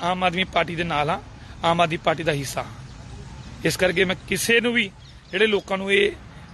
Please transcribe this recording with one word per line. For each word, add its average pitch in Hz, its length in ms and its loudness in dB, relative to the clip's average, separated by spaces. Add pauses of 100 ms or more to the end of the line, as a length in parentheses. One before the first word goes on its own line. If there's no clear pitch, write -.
ਆਮ 180 220 0
ਆਦਮੀ 180 200 2
ਪਾਰਟੀ 170 320 0
ਦੇ 170 80 0
ਨਾਲ 151 260 0
ਹਾਂ, 190 100 -2 (440)
ਆਮ 170 160 4
ਆਦਮੀ 170 160 2
ਪਾਰਟੀ 165 260 0
ਦਾ 160 100 2
ਹਿੱਸਾ 139 300 -4
ਹਾਂ। - 120 -14 (920)
ਇਸ 165 120 2
ਕਰਕੇ 180 280 4
ਮੈਂ 185 120 0 (120)
ਕਿਸੇ 226 320 4
ਨੂੰ 233 120 2
ਵੀ, 220 180 2 (400)
ਜਿਹੜੇ 202 160 4
ਲੋਕਾਂ 196 320 0
ਨੂੰ 196 140 -2
ਇਹ 202 180 6 (440)